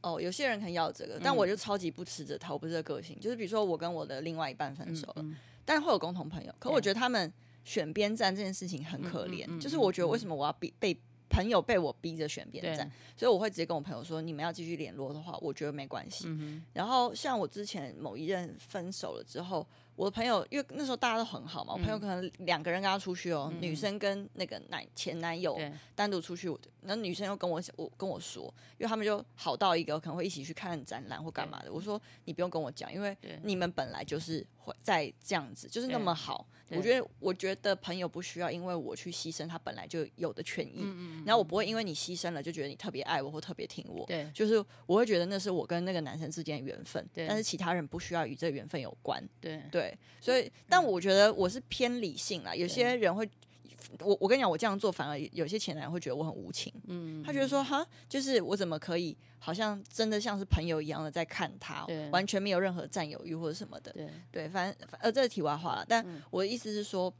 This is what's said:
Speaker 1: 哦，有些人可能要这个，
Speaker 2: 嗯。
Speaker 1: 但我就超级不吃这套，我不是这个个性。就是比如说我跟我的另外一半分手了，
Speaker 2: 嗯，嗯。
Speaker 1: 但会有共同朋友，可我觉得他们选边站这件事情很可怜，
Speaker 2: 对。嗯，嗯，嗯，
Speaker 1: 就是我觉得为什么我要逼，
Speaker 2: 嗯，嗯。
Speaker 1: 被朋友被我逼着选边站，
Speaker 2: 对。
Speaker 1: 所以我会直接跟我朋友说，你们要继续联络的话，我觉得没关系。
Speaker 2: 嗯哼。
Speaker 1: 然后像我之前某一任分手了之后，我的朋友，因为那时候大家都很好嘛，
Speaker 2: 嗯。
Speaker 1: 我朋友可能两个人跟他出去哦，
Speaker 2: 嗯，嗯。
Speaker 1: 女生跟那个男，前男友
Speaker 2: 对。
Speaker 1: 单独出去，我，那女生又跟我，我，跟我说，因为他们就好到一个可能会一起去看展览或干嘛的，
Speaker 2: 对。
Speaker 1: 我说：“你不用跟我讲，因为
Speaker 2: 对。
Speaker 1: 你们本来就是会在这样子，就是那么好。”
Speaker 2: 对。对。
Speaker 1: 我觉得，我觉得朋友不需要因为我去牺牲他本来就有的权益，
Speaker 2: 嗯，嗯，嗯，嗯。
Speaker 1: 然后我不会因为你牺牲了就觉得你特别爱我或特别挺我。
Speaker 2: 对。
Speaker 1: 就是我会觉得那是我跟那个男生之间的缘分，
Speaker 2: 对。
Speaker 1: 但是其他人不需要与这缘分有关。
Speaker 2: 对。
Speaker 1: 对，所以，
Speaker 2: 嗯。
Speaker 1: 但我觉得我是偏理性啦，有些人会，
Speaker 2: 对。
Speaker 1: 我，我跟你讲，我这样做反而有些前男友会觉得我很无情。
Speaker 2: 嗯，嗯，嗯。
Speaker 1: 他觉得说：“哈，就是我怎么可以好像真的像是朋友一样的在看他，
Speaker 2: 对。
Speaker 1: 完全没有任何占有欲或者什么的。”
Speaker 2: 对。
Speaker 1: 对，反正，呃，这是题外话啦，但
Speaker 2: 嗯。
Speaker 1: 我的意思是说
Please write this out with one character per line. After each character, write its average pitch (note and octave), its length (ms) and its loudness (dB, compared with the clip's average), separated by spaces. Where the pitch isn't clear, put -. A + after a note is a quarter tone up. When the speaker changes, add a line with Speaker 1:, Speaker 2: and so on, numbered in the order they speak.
Speaker 1:
哦， E3 200 -2
有 F3 80 0
些 C4+ 180 0
人 A3 120 2
可 G#3 60 -4
能 F3 60 -4
要 E3 200 2
这 - 160 -10
个， - 80 -6
Speaker 2:
嗯。 - 80 -6
Speaker 1:
但 C#4 120 4
我 G3+ 120 6
就 G3+ 80 2
超 G3+ 200 -2
级 F3+ 140 0
不 F3 160 -8
吃 - 180 -8
这 C#3+ 140 -6
套， E3+ 160 -6
我 D3 60 -4
不 D#3+ 80 -6
是 E3 60 -2
这 D#3+ 100 0
个 D#3+ 120 -4
个 - 60 -6
性。 E3 180 -14
就 - 80 -4
是 A#3+ 80 -2
比 A3+ 60 -6
如 F#3 80 -4
说 A3 160 4
我 E3+ 100 2
跟 E3+ 160 -2
我 D#3+ 140 -4
的 C3+ 160 -6
另 D#3+ 160 -4
外 D3+ 140 -2
一 - 20 -10
半 C#3 220 -4
分 E3 200 -6
手 D3+ 120 -6
了， - 80 -12
Speaker 2:
嗯， D#3 160 -6
嗯。 D#3+ 40 -10
Speaker 1:
但 D4+ 160 4
会 D#4+ 100 4
有 G#3 60 8
共 E3+ 160 0
同 D#3 160 -4
朋 E3 160 -8
友， - 140 -12
可 B3 100 -6
我 C#4+ 100 6
觉 G3+ 140 2
得 A3 60 0
他 B3 100 4
们 F#3+ 240 2
选 D#3 280 -2
边 G#3 240 2
站 G3 200 4
这 G3 40 -4
件 F#3+ 140 -4
事 F#3+ 140 -6
情 D#3+ 180 -4
很 D#3+ 160 -6
可 E3 240 -4
怜， - 40 -4
Speaker 2:
对。 - 160 -6
嗯， E3+ 120 -6
嗯， - 0 -
嗯， - 20 -6
Speaker 1:
就 F3 80 -4
是 D4+ 100 0
我 G#3 140 8
觉 F3+ 120 2
得 E3+ 40 4
为 F#3 80 4
什 A3+ 140 -2
么 D#3+ 60 -2
我 C#3+ 100 0
要 D3+ 80 2
逼， - 140 -6
Speaker 2:
嗯， - 20 -4
嗯。 - 100 -16
Speaker 1:
被 E3+ 200 2
朋 G#3 220 4
友 G#3+ 100 8
被 A3 180 4
我 D#3 220 4
逼 E3 160 -6
着 D3+ 140 -2
选 - 220 -8
边 - 120 -8
站， C3+ 100 -4
Speaker 2:
对。 D3 40 -12
Speaker 1:
所 A3+ 100 4
以 B3 40 10
我 F#3+ 80 8
会 G#3+ 100 2
直 F#3+ 60 -6
接 E3 100 2
跟 E3+ 100 0
我 D3 60 0
朋 D3+ 160 -6
友 A#2+ 60 -8
说， D#3+ 180 -4
你 D#3+ 100 -4
们 D3 120 -4
要 E3+ 100 -2
继 E3+ 100 -8
续 E3 120 -4
联 C#3 200 -6
络 C3+ 160 -4
的 D3+ 80 -8
话， E3 220 -10
我 D3+ 100 -2
觉 C#3+ 140 -4
得 D3 80 -2
没 C#3 140 -6
关 - 220 -6
系。 - 180 -8
Speaker 2:
嗯 D#3 100 -4
哼。 D3+ 340 -8
Speaker 1:
然 F3+ 160 -2
后 B3 280 4
像 B3+ 220 0
我 F3+ 100 2
之 G#3 180 -6
前 D3 340 -6
某 A2+ 160 -6
一 D3+ 120 -6
任 F3+ 320 -2
分 F3+ 320 -6
手 F2 220 -6
了 A1+ 100 -8
之 - 180 -8
后， F3 260 -2
我 - 100 0
的 G3+ 60 2
朋 A3+ 120 -2
友， A#3 280 4
因 C#4+ 80 0
为 C4+ 100 -2
那 D4 160 -4
时 C4 60 -2
候 A#3+ 60 -2
大 B3 140 2
家 A3 60 2
都 A3+ 80 2
很 G3 220 -8
好 - 180 -6
嘛， - 80 -4
Speaker 2:
嗯。 - 20 -2
Speaker 1:
我 - 40 -4
朋 F#3 120 2
友 A3 60 0
可 G3+ 80 -6
能 F#3 260 -2
两 E3 160 2
个 E3 80 -2
人 F3 100 2
跟 G3 80 2
他 F#3+ 120 4
出 F#3 160 -4
去 F3+ 160 -4
哦， C#3 200 0
Speaker 2:
嗯， E3+ 80 -6
嗯。 - 20 -4
Speaker 1:
女 E3 140 -2
生 G3+ 220 -2
跟 G3+ 380 0
那 F#3 100 -4
个 - 240 -8
男， - 160 -6
前 E3+ 240 -4
男 E3 200 -2
友 E3+ 160 2
Speaker 2:
对。 D3 180 -4
Speaker 1:
单 G#3 140 2
独 F#3 120 0
出 F3 140 -6
去， F3+ 120 -6
我， D#3 120 -2
那 G3 140 -4
女 G#3+ 160 -2
生 F#3+ 140 -4
又 G3 100 0
跟 F3+ 140 -2
我， E3 120 0
我， - 220 -6
跟 F#3+ 100 -2
我 E3 120 -2
说， - 240 -10
因 - 80 -2
为 - 20 2
他 A3 80 2
们 A3 80 -2
就 G#3 200 2
好 - 240 -2
到 F#3 180 6
一 E3+ 80 2
个 D#3 160 -2
可 D#3+ 100 -8
能 D3+ 60 -4
会 F3 80 -2
一 G3 60 0
起 D#3+ 140 -6
去 D#3+ 100 -10
看 E3+ 320 -6
展 - 240 -6
览 A#2+ 120 -6
或 D#3+ 100 -8
干 - 180 -6
嘛 - 100 -10
的， - 60 -12
Speaker 2:
对。 D2 60 -10
Speaker 1:
我 B2+ 100 -6
说 G#3 180 -2
：“你 F3 80 -6
不 F3 80 -2
用 F3+ 80 2
跟 E3+ 120 -2
我 C3 100 -4
讲， - 220 -10
因 F#3+ 80 -4
为 G3 180 -2
Speaker 2:
对。 - 240 -12
Speaker 1:
你 G3+ 120 2
们 F3+ 160 2
本 C3 200 -2
来 - 120 -6
就 D3+ 160 -2
是 D#3+ 260 -4
会 - 160 -10
在 E3 280 2
这 - 100 -4
样 C#3 220 -2
子， - 120 -14
就 - 140 -4
是 B3+ 60 -2
那 B3 100 0
么 F#3 160 4
好。” - 360 -4
Speaker 2:
对。 - 20 -20
对。 - 260 -8
Speaker 1:
我 F3+ 40 2
觉 A#3+ 180 6
得， - 100 -4
我 F#3 140 2
觉 F#3+ 220 0
得 G3 200 2
朋 F3+ 200 -4
友 F3+ 140 -2
不 F3 120 -6
需 F3 180 -8
要 F3 100 0
因 F3 160 -4
为 F3+ 100 -2
我 D3+ 200 -4
去 - 160 -8
牺 D#3+ 220 -6
牲 D#3+ 140 -6
他 E3 100 -8
本 - 180 -8
来 F2 120 -12
就 D#3+ 180 -2
有 D#3+ 180 -2
的 - 100 -8
权 - 220 -2
益， - 160 -10
Speaker 2:
嗯， - 20 -2
嗯， G3 140 -4
嗯， E3 240 -10
嗯。 - 40 -8
Speaker 1:
然 G#3 80 6
后 A#3+ 40 10
我 G#3 60 8
不 D#3+ 120 0
会 G#3 100 4
因 G#3+ 100 0
为 A3+ 80 0
你 F3+ 100 -2
牺 E3+ 260 -4
牲 E3+ 120 -2
了 D3+ 120 -4
就 E3 80 -6
觉 D#3+ 120 -4
得 C#3 40 -2
你 C#3+ 80 -8
特 G3+ 160 -6
别 - 120 -4
爱 D3+ 180 0
我 C#3 80 -4
或 D#3 100 -6
特 E3 140 -8
别 - 120 -6
挺 - 220 -10
我。 E3+ 200 -6
Speaker 2:
对。 D3+ 260 -2
Speaker 1:
就 G#3+ 140 2
是 A3 100 6
我 F3+ 120 6
会 A#3+ 80 8
觉 G#3+ 120 4
得 F3 100 4
那 G3 120 0
是 G3 100 -2
我 F3+ 160 2
跟 F3 200 0
那 F#3+ 80 0
个 E3+ 80 2
男 D3 180 -6
生 D#3+ 100 -4
之 D#3+ 140 -6
间 D3+ 160 -4
的 C3 60 -8
缘 - 180 -8
分， - 300 -6
Speaker 2:
对。 D#3+ 140 -4
Speaker 1:
但 G#3+ 100 0
是 - 60 0
其 - 120 -2
他 F3 160 0
人 E3+ 160 2
不 E3 100 -6
需 F3 160 -6
要 E3 140 2
与 C3 80 -6
这 E3 140 0
缘 C#3 180 -4
分 C#3 140 -4
有 A#2 100 -6
关。 - 220 -2
Speaker 2:
对。 D#3 300 -8
Speaker 1:
对， D3 280 0
所 B3 160 4
以， B3 60 6
Speaker 2:
嗯。 - 100 -2
Speaker 1:
但 F4+ 160 8
我 G3+ 160 4
觉 F#3+ 140 6
得 G#3 180 12
我 F#3 160 4
是 A3+ 120 0
偏 B3 320 2
理 G3 160 -2
性 - 260 -4
啦， F#3 120 -4
有 F3 120 2
些 B3 280 4
人 F#3+ 200 6
会， A3 100 0
Speaker 2:
对。 G3+ 80 -10
Speaker 1:
我， F#3+ 200 6
我 F#3+ 80 4
跟 A#3 80 10
你 C#4 60 6
讲， G#3+ 80 6
我 D#3+ 80 4
这 A#3 80 2
样 G3+ 120 4
做 G3+ 140 4
反 C#3+ 160 -2
而 D3 120 -2
有 D#3+ 140 0
些 G3 140 0
前 E3+ 160 -2
男 C#3+ 100 -6
友 C#3+ 60 -4
会 F3 80 -2
觉 D3 100 -4
得 B2+ 60 0
我 D3 80 -2
很 D#3+ 100 -2
无 F2+ 180 -8
情。 - 220 -6
Speaker 2:
嗯， E3+ 320 -6
嗯， - 20 -8
嗯。 - 20 -8
Speaker 1:
他 D4 80 -6
觉 C#4 80 0
得 C4+ 80 4
说 C4+ 160 4
：“哈， C#4+ 220 0
就 C4+ 100 0
是 C4 220 4
我 F3 160 0
怎 F#3+ 100 2
么 D#3 120 -2
可 E3+ 180 0
以 F3 180 0
好 - 160 -4
像 G#3 340 0
真 A3 220 2
的 G#3+ 100 2
像 G#3 200 -2
是 G3 60 -2
朋 E3 200 0
友 D#3+ 160 2
一 D3+ 60 -4
样 D3+ 160 -2
的 D3+ 80 -4
在 E3+ 120 0
看 D#3+ 360 -2
他， - 260 -8
Speaker 2:
对。 D#3 240 -6
Speaker 1:
完 F3+ 160 4
全 G3+ 160 0
没 G3+ 80 0
有 F3+ 100 4
任 F#3 140 2
何 F3+ 140 -4
占 E3+ 200 -2
有 - 160 -10
欲 E3 120 -4
或 E3 120 -4
者 D3+ 60 -2
什 - 140 -8
么 - 140 -12
的。” - 120 -14
Speaker 2:
对。 D3+ 160 -8
Speaker 1:
对， D#3 180 -4
反 F#3 180 0
正， - 200 -10
呃， A3+ 120 4
这 C4 100 4
是 B3 80 6
题 F3+ 140 -2
外 D3 120 4
话 E3 200 -2
啦， F2 120 -4
但 A3+ 200 4
Speaker 2:
嗯。 D#3+ 140 -10
Speaker 1:
我 F#3 100 2
的 G3 60 2
意 A#3 100 -2
思 G#3+ 160 -6
是 G#3 100 0
说 F#3 360 0